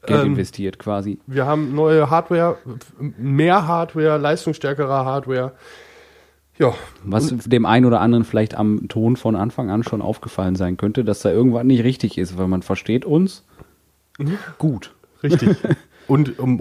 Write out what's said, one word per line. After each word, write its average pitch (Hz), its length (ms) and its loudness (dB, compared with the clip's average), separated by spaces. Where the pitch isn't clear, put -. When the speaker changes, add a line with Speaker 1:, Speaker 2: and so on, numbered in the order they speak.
Speaker 1:
Ähm, 139 220 2
Speaker 2:
investiert 98 500 -4
quasi. 101 480 -6
Speaker 1:
wir 131 180 -4
haben 143 300 -2
neue 156 340 4
Hardware, 170 480 0
mehr 151 500 2
Hardware, 160 480 0
leistungsstärkere 143 880 -2
Hardware. 131 480 -4
Ja. 135 140 4
Speaker 2:
Was 104 260 0
Speaker 1:
Und 120 220 -4
Speaker 2:
dem 113 140 4
einen 117 180 6
oder 117 160 4
anderen 117 240 4
vielleicht 110 320 -2
am 107 320 0
Ton 117 280 0
von 110 200 -2
Anfang 113 340 -4
an 110 140 -2
schon 107 160 -6
aufgefallen 95 560 -4
sein 90 220 -2
könnte, 107 260 0
dass 104 160 -2
da 101 100 0
irgendwas 117 340 2
nicht 123 200 4
richtig 123 320 -2
ist, 90 220 -4
weil 95 100 0
man 92 140 0
versteht 110 420 -2
uns 180 400 0
Speaker 1:
Ja. 143 100 -4
Speaker 2:
gut. 135 380 -4
Speaker 1:
Richtig. 147 360 2
Speaker 2:
<laughs> - 260 -16
Speaker 1:
Und, 139 300 0
ähm, 127 220 0